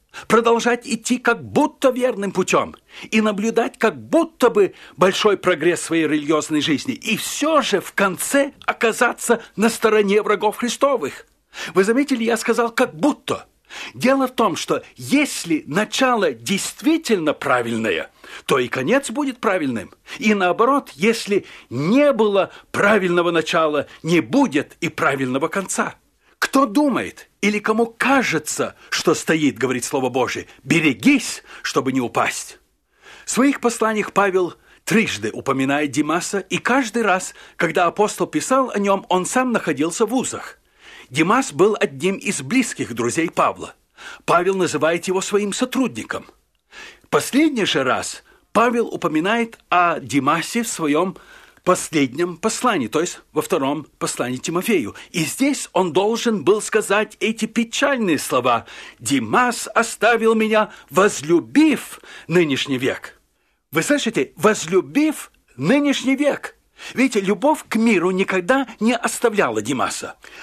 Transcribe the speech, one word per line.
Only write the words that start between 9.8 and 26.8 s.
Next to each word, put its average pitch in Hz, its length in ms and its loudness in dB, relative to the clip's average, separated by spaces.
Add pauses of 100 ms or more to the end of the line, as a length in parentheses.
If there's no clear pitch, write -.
врагов 202 340 0
Христовых. 240 680 -2 (480)
Вы 190 100 4
заметили, 233 400 2
я 220 140 2
сказал 233 320 0
«как 247 260 -2
будто». - 500 -2 (480)
Дело 254 340 2
в - 20 -6
том, 143 240 0
что - 300 -4 (100)
если 170 720 -2
начало 208 640 0
действительно 190 1040 -2
правильное, 117 800 -2 (340)
то 139 140 2
и 123 80 -2
конец 185 420 -2
будет 262 300 -4
правильным. 139 520 -2 (260)
И 214 160 2
наоборот, 202 600 2
если 202 500 0 (240)
не 220 440 2
было 208 400 2 (180)
правильного 175 600 2
начала, 160 560 0 (160)
не 165 160 4
будет 135 600 0
и 165 80 -4
правильного 139 600 -2
конца. - 480 -4 (420)
«Кто - 280 2
думает 196 600 -2 (120)